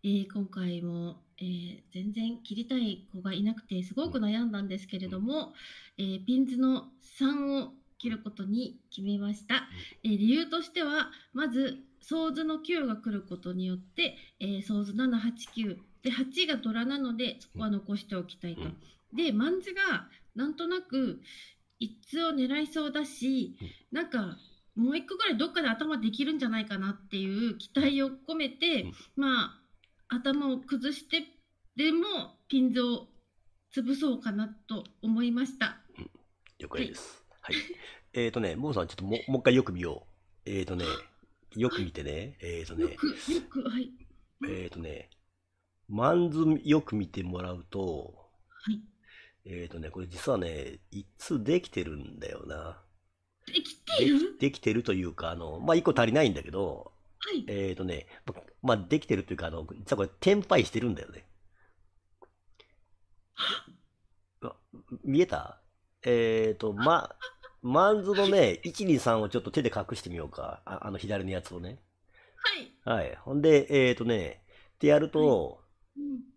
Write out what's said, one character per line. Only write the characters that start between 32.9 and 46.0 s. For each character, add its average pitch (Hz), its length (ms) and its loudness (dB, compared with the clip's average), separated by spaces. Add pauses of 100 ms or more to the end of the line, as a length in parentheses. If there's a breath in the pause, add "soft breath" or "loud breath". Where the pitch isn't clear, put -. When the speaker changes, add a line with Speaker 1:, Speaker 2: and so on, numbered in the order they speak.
Speaker 1:
潰 269 220 0
そ 277 160 2
う - 80 -2
か 220 100 -4
な 208 160 -2
と - 380 -10 (160)
思 226 220 2
い 240 100 2
ま 254 140 0
し - 120 -10
た。 - 200 -2 (200)
Speaker 2:
う - 40 -12
ん。 - 80 -14 (480)
了 - 100 -12
解 - 200 -2
で - 60 -10
す。 - 300 -16 (160)
Speaker 1:
は - 100 -10
い。 - 60 -2
Speaker 2:
は - 60 -4
い。 - 20 -10 (480 loud breath)
え 117 160 0
ー - 20 0
と 120 100 -2
ね、 90 160 0
モ 147 160 -4
ー - 20 -2
さ 92 100 2
ん、 85 40 -6
ち - 40 -12
ょ - 0 -
っ - 40 -14
と 92 80 -8
も 104 120 0 (100)
う、 131 60 -2
も 131 60 2
う - 20 2
一 - 40 -14
回 123 100 8
よ 127 100 6
く 95 80 -4
見 87 80 -4
よ 85 260 -4 (380)
う。 - 60 -10
え 98 100 -2
ー 90 60 -2
と 92 100 -4
ね、 87 80 -2
Speaker 1:
あ、 - 760 -10
Speaker 2:
よ 120 120 2
く 101 120 -4
見 85 100 -4
て 73 120 -10
ね。 71 60 -6
Speaker 1:
は 73 80 -4
い。 123 240 -10
Speaker 2:
え 85 240 -6
ー - 20 -14
と 85 60 -12
ね。 330 80 -2
Speaker 1:
よ 339 80 0
く、 - 160 -4
よ 285 80 0 (340)
く、 269 220 -6
は 233 80 -2
い。 254 120 -4 (560)
Speaker 2:
え 294 200 -6
ー - 20 -8
と 87 120 -12
ね、 - 280 -10 (800)
マ 117 240 4